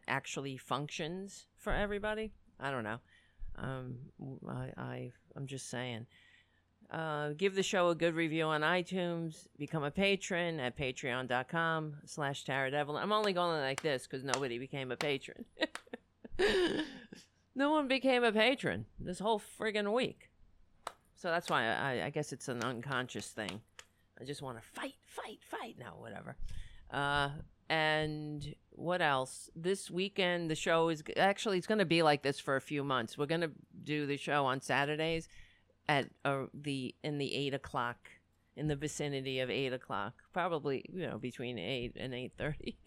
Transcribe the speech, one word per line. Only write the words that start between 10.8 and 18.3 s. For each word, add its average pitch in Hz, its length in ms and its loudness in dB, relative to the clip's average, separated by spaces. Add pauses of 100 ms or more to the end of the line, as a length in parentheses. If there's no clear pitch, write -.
dot 123 220 2
com 160 540 0
slash 139 420 -2
Tara 135 260 0
Devlin. 147 300 0
I'm 196 120 2
only 214 180 4
going 175 300 2
like 135 200 0
this 143 260 0
'cause 131 160 -6
nobody 131 340 0
became 131 340 -6
a 117 60 -4
patron. - 480 -4 (920)
<laughs> 359 440 4 (680)
No 285 180 2
one 302 160 4
became 254 360 4
a 233 80 6